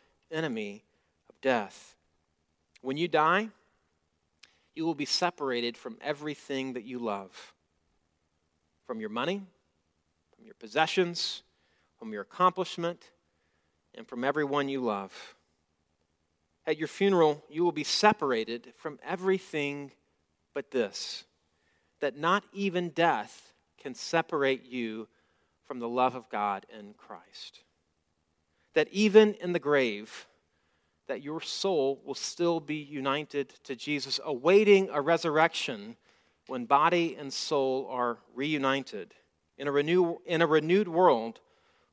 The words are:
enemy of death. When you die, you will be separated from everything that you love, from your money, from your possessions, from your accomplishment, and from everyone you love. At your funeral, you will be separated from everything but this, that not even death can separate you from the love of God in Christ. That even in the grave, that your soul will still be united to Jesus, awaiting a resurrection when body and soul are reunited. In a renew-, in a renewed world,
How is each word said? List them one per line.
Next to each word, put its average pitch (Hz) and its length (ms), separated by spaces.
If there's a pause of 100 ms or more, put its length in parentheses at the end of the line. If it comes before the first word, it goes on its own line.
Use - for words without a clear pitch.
(300)
enemy 113 540 (440)
of - 120
death. 117 560 (880)
When 135 160
you 170 100
die, 165 400 (1300)
you 160 100
will 165 100
be 143 120
separated 127 680
from 113 260
everything 139 720
that 117 100
you 123 140
love, 98 560 (1300)
from 113 140
your 107 80
money, 151 340 (920)
from - 80
your - 100
possessions, 160 880 (560)
from 110 140
your 104 100
accomplishment, 175 880 (840)
and 113 120
from 120 160
everyone 143 460
you 139 120
love. 101 540 (1300)
At 160 120
your 156 100
funeral, 165 600
you 160 160
will 175 80
be 147 120
separated 120 920
from 151 260
everything 156 880 (640)
but 143 160
this, - 540 (760)
that 135 160
not 170 360
even 180 380
death 147 640 (240)
can 131 160
separate 139 720
you 113 420 (560)
from 127 160
the 117 80
love 123 260
of 120 160
God 104 340 (120)
in 104 180
Christ. - 680 (1120)
That 156 180
even 208 420
in 175 180
the 165 60
grave, 127 680 (840)
that 127 140
your 151 180
soul 139 640
will 135 100
still 170 460
be 151 160
united 143 760 (140)
to 135 100
Jesus, 139 500
awaiting 190 680
a 147 100
resurrection 151 960 (500)
when 127 180
body 160 540
and 139 140
soul 135 580
are 120 280 (160)
reunited. 135 800 (440)
In 143 100
a 143 40
renew-, 165 520
in 165 160
a 170 60
renewed 160 420
world, 147 520 (520)